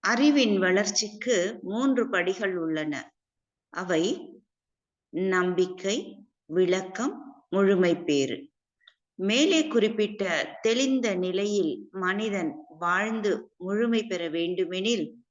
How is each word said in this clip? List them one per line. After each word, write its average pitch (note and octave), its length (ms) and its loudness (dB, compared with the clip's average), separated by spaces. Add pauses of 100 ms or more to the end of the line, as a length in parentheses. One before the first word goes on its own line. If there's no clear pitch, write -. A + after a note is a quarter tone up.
அறிவின் A#3+ 540 4
வளர்ச்சிக்கு G#3 800 0 (240)
மூன்று A#3+ 480 0
படிகள் F#3 460 -2
உள்ளன. D#3 380 -4 (760)
அவை F3 320 0 (1300)
நம்பிக்கை, F3+ 640 0 (460)
விளக்கம், F#3 720 -2 (320)
முழுமை F#3 540 4
பேறு. C3+ 360 0 (800)
மேலே C4+ 480 2
குறிப்பிட்ட G#3+ 580 0 (400)
தெளிந்த B3+ 500 2
நிலையில் F#3 560 0 (200)
மனிதன் F#3+ 600 -2 (320)
வாழ்ந்து G3+ 480 0 (260)
முழுமை G#3+ 500 0
பெற F3+ 220 -4
வேண்டுமெனில் F3+ 800 -2 (240)